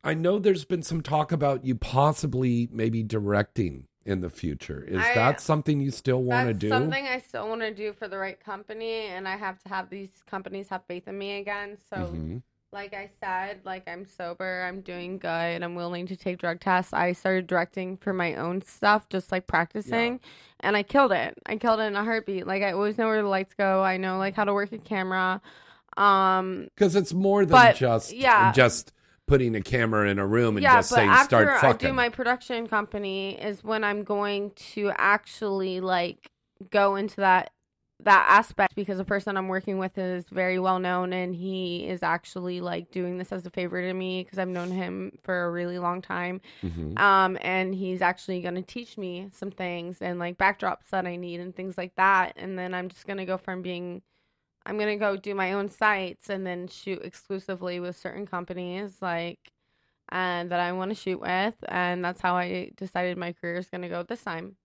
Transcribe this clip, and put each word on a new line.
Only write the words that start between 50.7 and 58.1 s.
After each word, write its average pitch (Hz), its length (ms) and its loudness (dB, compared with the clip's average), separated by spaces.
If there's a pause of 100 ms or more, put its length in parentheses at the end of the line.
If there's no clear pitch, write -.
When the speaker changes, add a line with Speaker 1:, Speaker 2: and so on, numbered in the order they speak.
Speaker 2:
that 185 160 -2
I 175 100 -6
need 175 240 -10
and 180 160 -12
things 185 220 -8
like 180 180 -8
that. 190 400 4
And 190 220 -10
then 180 160 -6
I'm 180 160 -6
just - 160 -20
gonna 196 200 -6
go 185 120 -4
from 185 240 -8
being 180 400 -8 (640)
I'm 208 120 -6
gonna 208 180 0
go 202 200 0
do 196 180 -8
my 190 180 -2
own 202 180 -2
sites 196 580 -2
and 190 180 -6
then 180 220 -6
shoot - 360 -10
exclusively 180 760 -8
with 175 160 -8
certain 196 300 -10